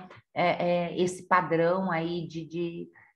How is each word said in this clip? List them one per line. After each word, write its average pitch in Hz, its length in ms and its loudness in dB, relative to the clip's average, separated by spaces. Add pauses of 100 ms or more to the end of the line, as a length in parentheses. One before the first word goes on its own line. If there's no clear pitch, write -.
(340)
é, 175 360 2
é, 175 300 0
esse 180 280 -2
padrão 175 600 4
aí 165 380 -2
de, 165 180 -10
de, 170 460 -8 (260)